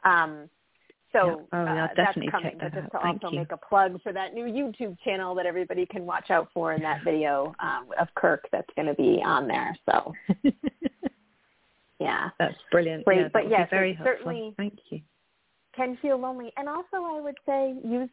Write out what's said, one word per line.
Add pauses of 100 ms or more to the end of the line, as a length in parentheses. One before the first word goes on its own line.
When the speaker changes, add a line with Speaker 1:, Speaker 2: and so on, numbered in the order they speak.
Speaker 1:
Um, (640)
so,
Speaker 2:
Yeah.
Oh,
yeah,
Speaker 1:
uh,
Speaker 2:
I'll
Speaker 1:
that's
Speaker 2:
definitely
Speaker 1:
coming,
Speaker 2:
check
Speaker 1:
but
Speaker 2:
that
Speaker 1:
just
Speaker 2:
out.
Speaker 1:
to
Speaker 2:
Thank
Speaker 1:
also
Speaker 2:
you.
Speaker 1:
make
a
plug
for
that
new
YouTube
channel
that
everybody
can
watch
out
for
in
that
video,
um, (140)
of
Kirk
that's
gonna
be
on
there. (120)
So, (300)
Speaker 3:
<laughs> (1500)
Speaker 1:
yeah.
Speaker 2:
That's (140)
brilliant.
Speaker 1:
Great.
Speaker 2:
Yeah,
that
Speaker 1:
But
Speaker 2:
would
Speaker 1:
yes,
Speaker 2:
be
very
Speaker 1:
it
Speaker 2:
helpful.
Speaker 1:
certainly
Speaker 2:
Thank (120)
you. (760)
Speaker 1:
can
feel
lonely.
And
also,
I
would (100)
say, (100)
use